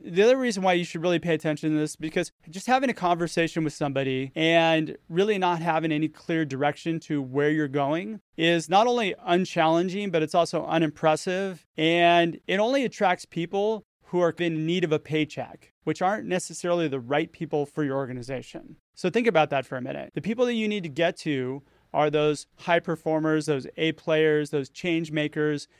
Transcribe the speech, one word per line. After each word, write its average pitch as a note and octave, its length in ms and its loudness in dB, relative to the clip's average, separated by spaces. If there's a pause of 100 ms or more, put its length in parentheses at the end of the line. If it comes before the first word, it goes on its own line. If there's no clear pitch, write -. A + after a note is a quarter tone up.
The F#3+ 200 2
other B3+ 120 6
reason A#3 280 -2
why F#3 80 4
you F3 100 2
should E3+ 180 -8
really E3+ 200 2
pay E3+ 120 -2
attention D#3 380 -2
to D#3 80 2
this, D3+ 160 -2
because D#3 380 -4 (180)
just F3+ 160 -10
having C4 240 2
a - 40 -4
conversation E3+ 680 0
with D3+ 100 -2
somebody C3+ 640 -2
and E3 640 4 (120)
really G3+ 300 2
not F3 220 0
having D#3+ 320 0
any D#3 160 0
clear D#3+ 360 -2
direction D3 560 -2
to D3 220 -4
where C#3 280 0
you're D3+ 180 0
going D#3 500 -2 (180)
is E3 320 2
not G3+ 200 4
only A#3 260 0 (100)
unchallenging, F3 840 2
but E3 100 0
it's D#3 140 -2
also E3 320 0
unimpressive. E3 960 -2 (120)
And E3+ 720 4
it F#3 100 0
only B3+ 260 2
attracts F#3+ 420 -2
people G3 580 -4 (220)
who F3+ 120 -2
are E3+ 200 2
in E3 280 -2
need F3 160 0
of E3 80 -2
a D3+ 80 2
paycheck, D3+ 720 -6 (140)
which D#3 180 -2
aren't G#3+ 240 -2
necessarily F3 640 -2
the C3+ 100 -2
right C#3+ 320 -2
people D3+ 340 -4
for D3 200 -4
your C3+ 120 -2
organization. B2+ 800 -10 (220)
So - 120 -2
think A#3 200 0
about D#3+ 220 4
that C3+ 160 -2
for C#3 100 -10
a B2 60 -6
minute. C#3 320 -8
The D#3 60 -4
people A#3 260 0
that A#3+ 80 -2
you A3 120 0
need G#3 160 -2
to E3+ 60 -8
get E3 300 0
to C3+ 440 -4 (320)
are D3 160 2
those D3+ 360 0 (100)
high E3+ 240 2
performers, D#3 680 -2
those C#3 300 -2
A D#3+ 160 0
players, D#3 580 2
those C#3 200 -4
change E3 420 -4
makers, D3+ 560 -2 (120)